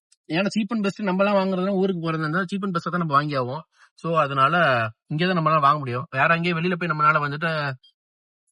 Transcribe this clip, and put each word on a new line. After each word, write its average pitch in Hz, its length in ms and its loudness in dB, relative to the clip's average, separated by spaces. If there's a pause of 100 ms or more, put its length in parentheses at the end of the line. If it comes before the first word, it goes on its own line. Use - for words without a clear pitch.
(280)
ஏன்னா 185 220 -2
cheap 214 200 -2
and 226 120 -2
best 196 200 -2
நம்மலாம் 196 340 2
வாங்குறதுனா 190 360 0
ஊருக்கு 190 300 0
போறதா 160 160 -2
இருந்தா 160 240 -2
cheap 190 220 -6
and 196 100 -4
best 170 100 -4
தான் 180 140 -4
நம்ம 160 160 0
வாங்கி 143 220 0
ஆவோம். 131 280 -4 (340)
So, 165 200 -2
அதனால 139 380 2 (520)
இங்க 151 160 -2
தான் 185 140 0
நம்மளால 156 220 2
வாங்க 143 180 4
முடியும். 131 320 -6
வேற 147 240 2
எங்கேயும் 170 240 -2
வெளியில 175 180 -2
போய் 170 160 -4
நம்மளால 151 280 2
வந்துட்டு 147 560 -4 (760)